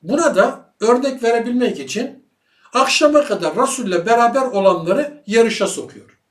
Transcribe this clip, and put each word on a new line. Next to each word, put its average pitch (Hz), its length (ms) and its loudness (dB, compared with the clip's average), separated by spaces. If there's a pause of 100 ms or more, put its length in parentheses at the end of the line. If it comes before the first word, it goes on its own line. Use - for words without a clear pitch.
Buna 285 340 0
da 226 440 0
örnek 247 440 0
verebilmek 233 560 0
için - 500 -10 (440)
akşama 294 500 2
kadar 165 320 -4
Resul'le 208 500 -2
beraber 233 360 2
olanları 196 840 0
yarışa 214 400 0
sokuyor. - 520 -12 (100)